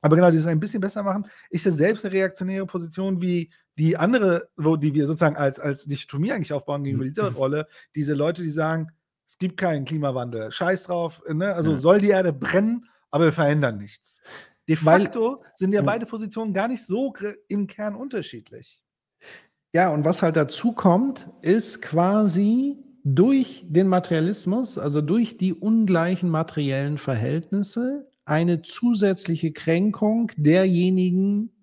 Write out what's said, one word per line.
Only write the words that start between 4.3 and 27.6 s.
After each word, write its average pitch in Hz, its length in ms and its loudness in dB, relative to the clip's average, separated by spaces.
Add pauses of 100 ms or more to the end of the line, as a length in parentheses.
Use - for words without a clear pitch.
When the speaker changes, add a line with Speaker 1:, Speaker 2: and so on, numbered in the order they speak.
Speaker 1:
wo, 156 220 2
die 151 160 0
wir 143 140 2
sozusagen 156 300 0
als, 139 220 0
als 139 260 -6
Dichotomie 143 460 -4
eigentlich 180 220 -4
aufbauen 143 300 -6
gegenüber 135 220 -4
dieser 185 240 -4
Speaker 2:
<laughs> 120 40 -8
Speaker 1:
Rolle, 139 340 -2 (280)
diese 151 180 -2
Leute, 165 300 -2
die 160 80 -4
sagen, 160 380 -2 (360)
"Es - 140 -20
gibt 185 180 -4
keinen 156 280 -2
Klimawandel, 120 680 -4
scheiß 185 320 -2
drauf, 170 440 -6
ne? 170 280 -2
Also 160 160 0
Speaker 2:
Ja. 143 60 0
Speaker 1:
soll 170 240 6
die 202 80 2
Erde 185 220 4
brennen, 208 540 0 (240)
aber 156 160 4
wir 160 80 4
verändern 147 440 2
nichts." - 440 -18 (460)
De 156 120 2
Speaker 2:
Weil 160 220 6
Speaker 1:
facto 233 420 -4 (120)
sind 190 180 -2
ja 208 80 2
Speaker 2:
Ja. - 40 0
Speaker 1:
beide 226 200 -2
Positionen 220 480 -8
gar 196 140 -2
nicht 240 180 -8
so 254 260 -4
gr-, 202 240 -10 (120)
im 202 200 -4
Kern 208 280 -10
unterschiedlich. 226 880 -14 (920)
Speaker 2:
Ja, 180 160 4
und 151 160 0
was 175 160 0
halt 160 140 2
dazu 165 360 0
kommt, 233 580 2 (120)
ist 208 400 0
quasi 208 960 2 (260)
durch 214 640 2
den 175 200 4
Materialismus, 185 880 0
also 147 240 -2
durch 202 360 0
die 185 160 0
ungleichen 185 760 0
materiellen 147 680 -2
Verhältnisse, 190 1120 -4 (160)